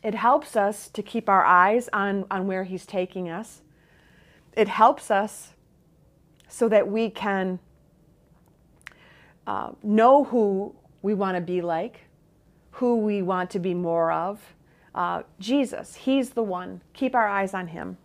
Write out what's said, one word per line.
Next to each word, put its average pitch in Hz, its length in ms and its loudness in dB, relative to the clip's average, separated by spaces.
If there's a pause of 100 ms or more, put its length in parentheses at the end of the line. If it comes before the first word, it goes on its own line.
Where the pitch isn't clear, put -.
It 214 120 -4
helps 247 420 2
us 202 320 -2
to - 140 -10
keep - 260 -4
our 196 160 6
eyes 190 480 6
on, 196 380 -2
on 190 160 -4
where 190 180 -4
he's 185 220 -10
taking 185 420 -6
us. 175 320 -12 (960)
It 214 120 4
helps - 420 2
us 208 420 -2 (960)
so 226 200 -2
that 202 200 4
we 220 220 -2
can, 190 480 -4 (1900)
uh, - 260 -8 (100)
know 233 420 6
who 208 520 -2 (260)
we 202 100 -2
want 190 240 -2
to 175 40 -2
be 180 200 -4
like, 175 420 -6 (720)
who 240 240 0
we 208 240 0
want 180 300 -2
to 202 80 -4
be 180 160 -2
more 165 380 0
of. 175 420 -6 (400)
Uh, 175 280 -2 (180)
Jesus, 247 560 -4
he's 262 340 0
the 233 120 -4
one. 180 400 -8 (100)
Keep 262 240 -2
our 226 100 2
eyes 196 260 -2
on 185 160 -8
him. 175 360 -10